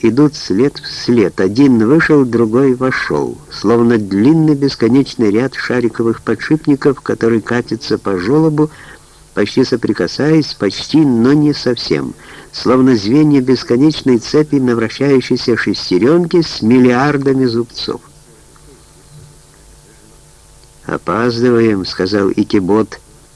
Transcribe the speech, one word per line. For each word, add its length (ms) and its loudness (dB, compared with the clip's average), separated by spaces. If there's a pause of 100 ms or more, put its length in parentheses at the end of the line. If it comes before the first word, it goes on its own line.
идут 280 2
след 420 -2
в 100 -16
след. 520 -2
Один 480 2
вышел, 360 4
другой 520 0
вошёл. 600 -4 (140)
Словно 460 2
длинный 580 2
бесконечный 760 0
ряд 240 -2
шариковых 680 -2
подшипников, 800 -2
который 400 -2
катится 560 -4
по 220 -4
жёлобу, 500 0 (640)
почти 300 0
соприкасаясь, 880 -2
почти, 460 -2
но 340 2
не 200 2
совсем. 600 -4 (380)
Словно 440 2
звенья 460 2
бесконечной 800 0
цепи 380 0
на 180 0
вращающейся 800 0
шестерёнке 880 0
с 180 -12
миллиардами 840 2
зубцов. 560 -6 (2750)
"Опаздываем", — 1040 0
сказал 420 -2
Икебот, 680 -2 (360)